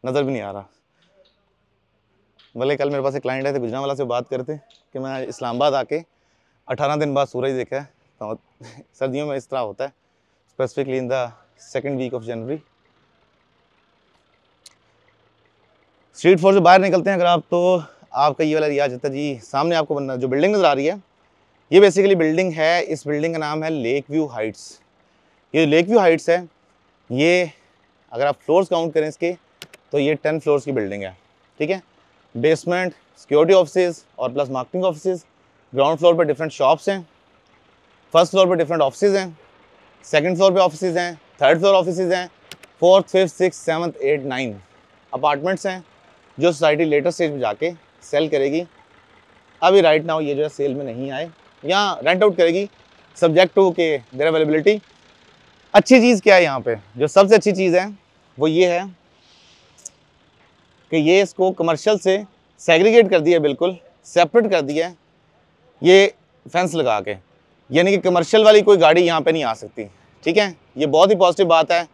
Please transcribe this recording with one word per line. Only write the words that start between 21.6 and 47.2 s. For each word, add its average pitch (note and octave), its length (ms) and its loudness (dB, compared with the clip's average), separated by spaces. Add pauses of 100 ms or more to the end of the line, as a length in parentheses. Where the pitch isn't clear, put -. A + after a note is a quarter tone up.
ये F3+ 100 8
basically G3 360 4
बिल्डिंग E3 360 -2
है, D#3+ 300 0
इस D#3+ 240 -8
बिल्डिंग D3+ 280 -4
का D#3+ 40 -8
नाम D#3 260 -6
है D#3+ 60 -6
लेक C#3 400 -4
व्यू D#3 160 -4
हाइट्स। A2 540 -12 (760)
ये D#3+ 120 2
लेक D#3+ 220 2
व्यू A3+ 100 2
हाइट्स E3+ 320 0
है, F3 180 -2 (640)
ये E3 400 0 (600)
अगर A#2+ 140 -4
आप C#3+ 100 -4
फ्लोर्स F3+ 320 -2
काउंट E3 260 -4
करें D#3 140 -4
इसके, E3+ 240 -8 (600)
तो C#3+ 60 -2
ये D3 160 0
टेन D#3 260 -4
फ्लोर्स D3 240 -2
की C#3+ 80 -8
बिल्डिंग G2+ 300 -6
है, F#2 140 -14 (440)
ठीक D3+ 100 -4
है। F#3+ 120 -6 (520)
बेसमेंट E3+ 600 -2 (220)
सिक्योरिटी E3 380 2
ऑफिसेज F3+ 480 0 (160)
और B2 140 -6
प्लस C3+ 180 -6
मार्केटिंग C3 340 -8
ऑफिसेज, F3+ 400 -6 (480)
ग्राउंड C#3+ 260 0
फ्लोर E3+ 180 4
पर E3+ 80 2
डिफरेंट D3 280 -6
शॉप्स C3+ 360 0
हैं, F#3+ 120 -4 (1120)
फर्स्ट E3+ 160 2
फ्लोर F#3 180 2
पर F3+ 80 0
डिफरेंट D#3+ 260 -2
ऑफिसेज F#3+ 340 0
हैं, F#3 200 -6 (680)
सेकंड E3 320 0
फ्लोर F#3+ 160 4
पे F#3 80 2
ऑफिसेज F3 380 0
हैं, F3 160 -6 (280)
थर्ड D3 160 4
फ्लोर G3 160 2
ऑफिसेज F3+ 380 0
हैं, F3+ 160 -4 (520)
फोर्थ, F#3 260 4
फिफ्थ, F#3 280 0
सिक्स्थ, - 280 -2
सेवंथ, E3 300 -6 (100)
एट, C#3 220 -2
नाइन B2+ 320 -6 (560)
अपार्टमेंट्स D3 540 -4
हैं F#3 180 -10 (540)
जो E3 140 2
सोसाइटी D3+ 320 0
लेटर D3 260 0
स्टेज E3 220 -4